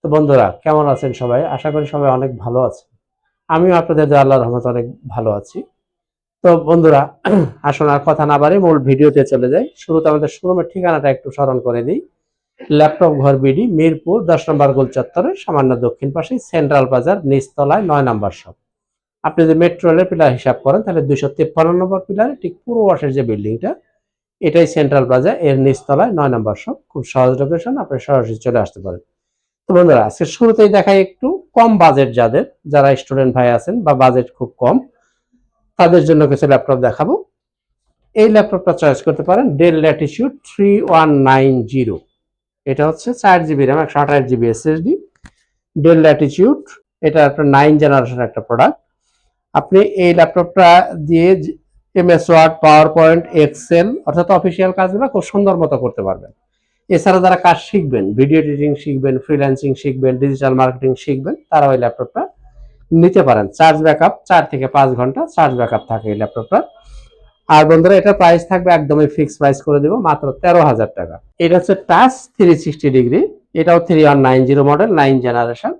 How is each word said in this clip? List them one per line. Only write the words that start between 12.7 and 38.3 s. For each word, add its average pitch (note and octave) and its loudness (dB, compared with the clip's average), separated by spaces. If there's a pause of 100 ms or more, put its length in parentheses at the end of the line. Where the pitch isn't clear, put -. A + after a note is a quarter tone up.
ল্যাপটপ D#3 2 (120)
ঘর C#3 2
বিডি, C#3 0 (140)
মিরপুর D#3+ -2 (140)
দশ D#3 0
নম্বর C#3+ 2
গোল C3 0
চত্বরে E3+ -4 (140)
সামান্য D3+ 0 (140)
দক্ষিণ C#3 -6
পাশে E3+ -8 (160)
সেন্ট্রাল C#3+ 0
বাজার, C3+ -2 (120)
নিচতলায় C#3+ -2
নয় C#3+ 0
নম্বর G2+ -6
শপ। - -20 (720)
আপনি D#3 -4
যদি D#3+ 2
মেট্রো E3+ -2
রেলের F3 2
পিলার D#3 0
হিসাব B2+ -4
করেন, D#3 0
তাহলে E3 -4
দুইশো C#3 -2 (100)
তিপ্পান্ন D#3+ -2 (100)
নম্বর F#3 -4
পিলারে G#3+ -4
ঠিক F3 -10 (100)
পূর্ব A#3 -6 (100)
পাশের D3+ -2
যে C#3 -2
বিল্ডিংটা, G#2+ -6 (760)
এটাই E3 2
সেন্ট্রাল C#3+ 0
প্লাজা, C3 0 (160)
এর C#3 0 (100)
নিচতলায় C#3+ 0
নয় C#3 -2
নম্বর G#2+ -4
শপ। B3+ -12 (140)
খুব B2+ -10 (100)
সহজ B2+ 2 (100)
লোকেশন, E3+ -4 (100)
আপনি C3+ -10 (100)
সরাসরি A2+ -4
চলে B2 -2
আসতে - -18
পারেন। F2+ -12 (640)
তো - -14
বন্ধুরা, D#3 4
আজকে D#3 -6 (100)
শুরুতেই A3 2
দেখাই G3 2
একটু - -10 (300)
কম A#3 4 (120)
বাজেট C3+ 4 (100)
যাদের, A#2+ 0 (280)
যারা C#3 4 (140)
স্টুডেন্ট C3 -2
ভাই B2 2 (100)
আছেন F3+ -6 (100)
বা D3 2 (100)
বাজেট B2+ 2 (100)
খুব A#2+ -10 (120)
কম, C3 0 (1040)
তাদের E3+ 4
জন্য D#3 4 (100)
কিছু C#3 -2
ল্যাপটপ C3 0
দেখাবো। D#3 -4 (1040)
এই A3 4